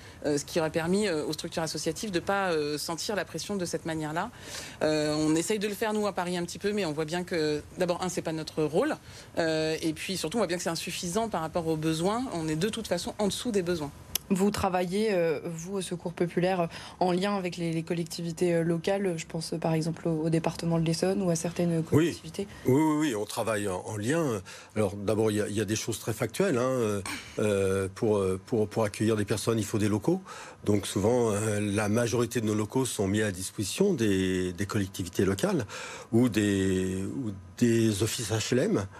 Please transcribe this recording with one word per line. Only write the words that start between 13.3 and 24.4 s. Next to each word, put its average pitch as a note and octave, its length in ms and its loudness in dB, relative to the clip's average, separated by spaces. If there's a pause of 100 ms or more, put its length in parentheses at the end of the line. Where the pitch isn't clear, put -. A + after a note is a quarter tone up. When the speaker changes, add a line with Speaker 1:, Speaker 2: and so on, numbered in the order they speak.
Speaker 1:
des G3+ 100 2
besoins. E3 280 -2 (400)
Speaker 2:
Vous G3+ 220 4
travaillez, F#3+ 600 2
euh, E3 320 2
vous, E3+ 300 -6
au G3 60 -2
Secours E3+ 320 -6
Populaire, F3 540 0 (320)
en F3+ 140 4
lien G3 220 2
avec F3+ 200 -2
les, E3+ 160 -2
les D#3+ 120 0
collectivités, E3+ 680 0
euh, E3 100 4
locales, E3+ 540 0
je D#3+ 80 -8
pense, - 280 -6
euh, E3+ 40 -2
par E3 160 2
exemple, D#3+ 340 0
au, D#3+ 180 0
au E3+ 40 2
département E3 480 0
de E3 80 2
l'Essonne F#3 360 2
ou F#3 80 2
à E3 60 4
certaines E3+ 420 0
Speaker 3:
Oui. D#3+ 60 0
Speaker 2:
collectivités. D#3+ 640 0 (180)
Speaker 3:
Oui, C3+ 160 6
oui, D#3 180 4
oui, D3+ 160 2
on G#2 100 -2
travaille G#2 420 -2
en, F#2 180 -2
en A2 100 -8
lien. A#2+ 460 0 (340)